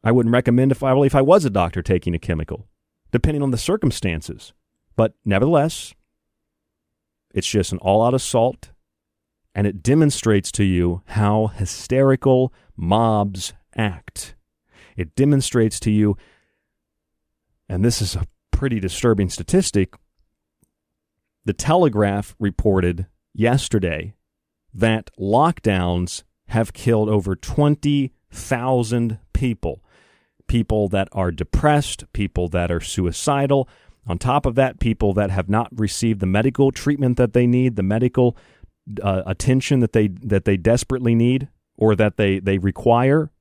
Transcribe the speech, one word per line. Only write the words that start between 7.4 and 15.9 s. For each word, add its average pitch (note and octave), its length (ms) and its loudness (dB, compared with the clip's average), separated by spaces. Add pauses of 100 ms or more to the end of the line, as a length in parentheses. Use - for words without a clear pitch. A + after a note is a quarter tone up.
just G2+ 220 0
an F#2 80 -6
all-out A2 340 2
assault, B2+ 560 -2 (840)
and G#2 100 0
it G2 160 -4
demonstrates C3 680 2
to - 120 -2
you F2 440 0
how G#2+ 400 0
hysterical B2+ 1040 0 (240)
mobs G#2 760 0 (220)
act. - 600 -8 (600)
It E2 200 -8
demonstrates C3 640 2
to A2 120 -2